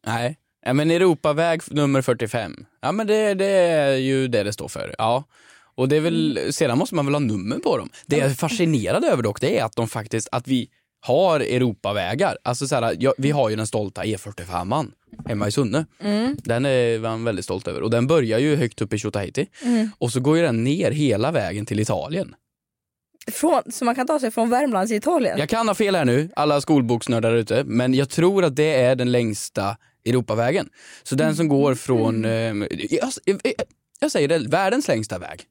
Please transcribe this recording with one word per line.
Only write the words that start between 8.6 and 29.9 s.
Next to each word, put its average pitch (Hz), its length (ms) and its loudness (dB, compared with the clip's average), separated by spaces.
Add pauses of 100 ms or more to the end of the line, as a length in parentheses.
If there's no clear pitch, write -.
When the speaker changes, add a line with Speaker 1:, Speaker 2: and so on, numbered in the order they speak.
Speaker 1:
över 175 180 2
dock, 104 180 -2
det 147 180 0
är 113 60 0
att - 120 -6
de 113 120 -2
faktiskt, 110 440 -6
att 123 160 -4
vi 127 200 0 (320)
har 156 400 2
Europavägar. 117 1040 0
Alltså 123 260 -4
så 147 60 -2
här, 113 240 0
ja, 131 200 2
vi 135 120 0
har 135 200 0
ju 110 60 -2
den 107 100 -2
stolta 98 380 -6
E 104 140 -2
fyrtiofemman 95 760 -6 (340)
hemma 104 220 -2
i 101 40 -2
Sunne. 139 340 -2 (140)
Speaker 2:
Mm. 214 440 -2
Speaker 1:
Den 120 220 0
är 120 320 2
man 113 260 -4
väldigt 101 200 -2
stolt 95 240 -6
över. 69 140 -6
Och 113 80 -2
den 117 160 2
börjar 123 320 2
ju 143 180 2
högt - 240 -2
upp 104 120 -4
i 104 60 -2
Tjotahejti. 104 480 -4 (160)
Speaker 2:
Mm. 226 360 0
Speaker 1:
Och 117 140 -2
så 131 80 0
går 147 160 2
ju 170 60 4
den 117 220 0
ner 147 260 0
hela 139 420 0
vägen 104 340 -2
till 104 140 -2
Italien. 107 540 -4 (1000)
Speaker 2:
Från, 302 300 2 (100)
så - 120 -6
man 240 100 2
kan 262 120 -2
ta 302 140 0
sig 240 100 -2
från 226 200 0
Värmland 240 380 2
till 226 80 0
Italien? 262 420 0
Speaker 1:
Jag 147 100 -2
kan 226 200 0
ha 196 60 2
fel 196 220 2
här 156 80 2
nu, 131 320 2
alla 147 240 2
skolboksnördar 117 720 2
ute, 117 300 2
men 127 300 2
jag 139 160 2
tror 180 340 2
att 135 120 0
det 156 260 2
är 127 140 4
den 123 160 0
längsta 104 640 -2 (280)